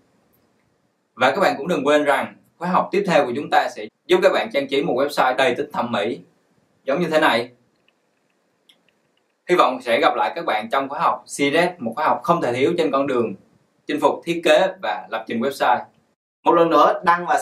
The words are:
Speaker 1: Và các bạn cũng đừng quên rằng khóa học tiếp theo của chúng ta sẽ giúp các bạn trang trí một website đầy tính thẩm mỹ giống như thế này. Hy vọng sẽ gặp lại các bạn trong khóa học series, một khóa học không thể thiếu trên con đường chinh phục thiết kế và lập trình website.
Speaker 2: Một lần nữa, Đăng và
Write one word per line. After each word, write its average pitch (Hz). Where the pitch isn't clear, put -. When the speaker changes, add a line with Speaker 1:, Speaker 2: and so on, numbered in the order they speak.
Speaker 1:
Và -
các -
bạn -
cũng 139
đừng 147
quên 147
rằng 131
khóa 180
học -
tiếp 196
theo 160
của 120
chúng -
ta -
sẽ 110
giúp 180
các 190
bạn -
trang 139
trí 135
một -
website 135
đầy 131
tính -
thẩm 117
mỹ -
giống 139
như 175
thế 156
này. 123
Hy 180
vọng 131
sẽ 117
gặp 156
lại -
các 170
bạn 113
trong 139
khóa 143
học 139
series, 147
một 117
khóa 151
học -
không 165
thể 127
thiếu 135
trên 156
con 139
đường 117
chinh 147
phục -
thiết 170
kế 151
và -
lập -
trình 117
website. 135
Speaker 2:
Một 156
lần 170
nữa, 151
Đăng 175
và 180